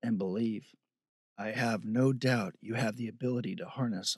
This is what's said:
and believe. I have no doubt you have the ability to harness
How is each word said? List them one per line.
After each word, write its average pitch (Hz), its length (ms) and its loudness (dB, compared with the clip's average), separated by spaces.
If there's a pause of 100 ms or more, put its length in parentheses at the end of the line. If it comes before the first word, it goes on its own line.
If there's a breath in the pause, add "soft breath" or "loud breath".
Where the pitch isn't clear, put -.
and 117 160 2
believe. 101 580 -2 (600)
I 107 140 -4
have 113 340 0
no 123 260 4
doubt 123 480 2
you 110 140 -6
have 113 240 0
the 120 100 -4
ability 120 480 -2
to 92 100 -8
harness 117 520 -4